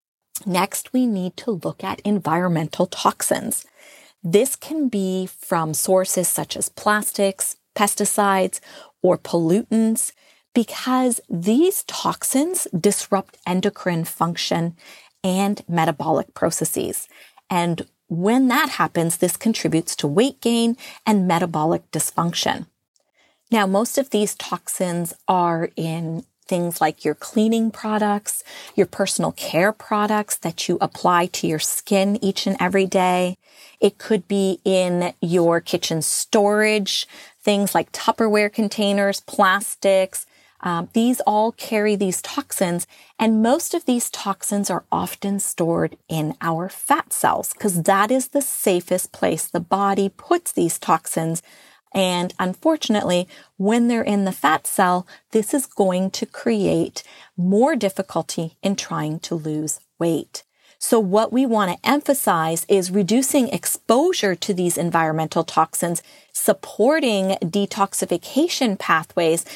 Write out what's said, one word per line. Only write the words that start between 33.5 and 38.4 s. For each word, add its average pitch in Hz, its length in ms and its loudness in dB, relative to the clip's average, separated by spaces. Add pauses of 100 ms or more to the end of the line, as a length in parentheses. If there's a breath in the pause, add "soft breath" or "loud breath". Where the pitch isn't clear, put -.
It 202 200 2
could 214 280 -2
be 196 380 0
in 180 560 0
your 170 400 4
kitchen 165 420 -4
storage, 214 1040 0 (340 loud breath)
things 202 320 2
like 165 200 0
Tupperware 208 600 2